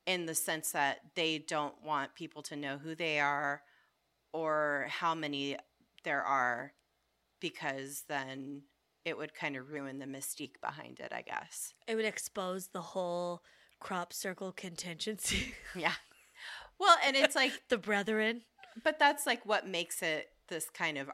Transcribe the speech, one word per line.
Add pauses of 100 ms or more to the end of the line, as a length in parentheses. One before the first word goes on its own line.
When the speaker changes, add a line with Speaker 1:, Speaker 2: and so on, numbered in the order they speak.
Speaker 1:
in
the
sense
that
they
don't
want
people
to
know
who
they
are (680)
or
how
many (480)
there
are, (680)
because
then (420)
it
would
kind
of
ruin
the
mystique
behind
it,
I
guess. (120)
Speaker 2:
It
would
expose
the
whole (380)
crop
circle
contingency. (100)
<laughs>
Speaker 1:
Yeah. (840)
Well,
and
it's
like
Speaker 2:
The
brethren. (400)
Speaker 1:
But
that's,
like,
what
makes
it (180)
this
kind
of